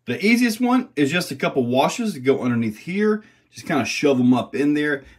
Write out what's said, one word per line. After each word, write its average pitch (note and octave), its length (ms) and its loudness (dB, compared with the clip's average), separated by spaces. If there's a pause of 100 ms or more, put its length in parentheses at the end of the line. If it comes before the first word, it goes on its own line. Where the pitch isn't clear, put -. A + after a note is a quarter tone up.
The A#3 200 -6
easiest A#3 340 2
one B3 360 0
is C#3+ 160 0
just F3 200 -2
a - 40 -8
couple C#3 300 -2
washers D#3+ 480 0
to C#3+ 60 -10
go C3 220 0
underneath A#2 380 -2
here. G#3+ 440 -2 (280)
Just - 160 -20
kinda C3 180 0
shove C#3 340 2
'em B2 140 6
up A#2 220 -2
in D3 200 2
there, D3 280 -2 (160)